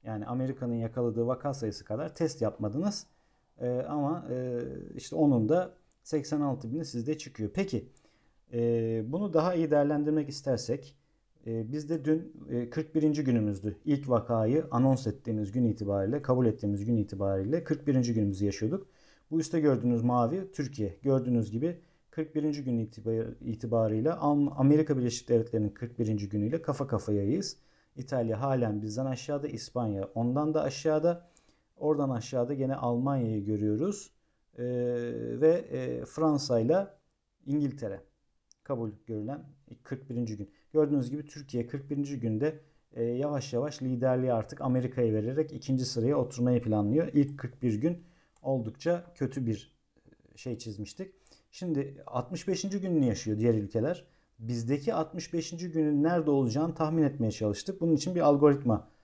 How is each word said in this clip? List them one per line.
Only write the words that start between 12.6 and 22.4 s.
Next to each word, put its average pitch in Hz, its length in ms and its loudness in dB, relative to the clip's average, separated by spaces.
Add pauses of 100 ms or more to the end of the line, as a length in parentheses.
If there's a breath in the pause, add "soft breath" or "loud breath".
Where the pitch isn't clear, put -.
kırk 156 240 -6
birinci 151 300 4
günümüzdü. 107 600 2
İlk 139 240 0
vakayı 120 640 2
anons 127 360 4
ettiğimiz 107 460 -4
gün 123 120 2
itibariyle, 104 580 0
kabul 127 240 4
ettiğimiz 101 380 0
gün 117 120 2
itibariyle 98 680 0
kırk 143 220 -2
birinci 123 280 2
günümüzü 101 300 0
yaşıyorduk. 110 420 -2 (440 soft breath)
Bu 160 100 0
üstte 165 200 0
gördüğünüz 123 420 4
mavi 123 500 0
Türkiye. 110 500 -6
Gördüğünüz 123 480 2
gibi 156 300 -2 (300 soft breath)
kırk 156 240 -6
birinci 147 300 -2